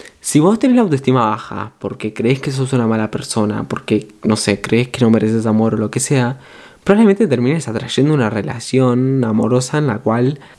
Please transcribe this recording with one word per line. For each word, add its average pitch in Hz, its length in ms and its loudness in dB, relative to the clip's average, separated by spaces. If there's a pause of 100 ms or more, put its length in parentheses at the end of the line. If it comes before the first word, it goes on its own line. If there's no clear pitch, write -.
(220)
Si - 180 0
vos 190 180 4
tenés 247 200 2
la 240 60 4
autoestima 131 460 0
baja 107 500 -8
porque 107 340 -8
crees 123 260 0
que - 120 -6
sos 131 200 -4
una 120 160 0
mala 110 240 -2
persona, 107 560 -4
porque, - 400 -2 (160)
no 110 140 0
sé, 101 240 -2
crees 120 260 0
que - 140 -6
no 117 80 4
mereces 110 360 2
amor 110 280 2
o 107 40 0
lo 107 140 -2
que - 80 -6
sea, 131 400 -2 (440)
probablemente 202 440 4
termines 131 400 0
atrayendo 127 460 0
una 123 160 2
relación 123 920 0
amorosa 113 540 0
en 151 100 0
la 110 120 -2
cual 127 400 0 (200)